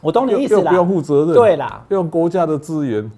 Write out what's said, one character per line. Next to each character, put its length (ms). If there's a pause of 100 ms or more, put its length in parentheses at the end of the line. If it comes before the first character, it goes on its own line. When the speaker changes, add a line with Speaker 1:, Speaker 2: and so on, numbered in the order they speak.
Speaker 1:
我 100
懂 160
你 60
意 120
思 160
啦。 120
Speaker 2:
又， 60
又 40
不 80
用 40
负 60
责 240
任。 80
Speaker 1:
对 220
啦。 320
Speaker 2:
用 220
国 200
家 160
的 140
资 260
源 320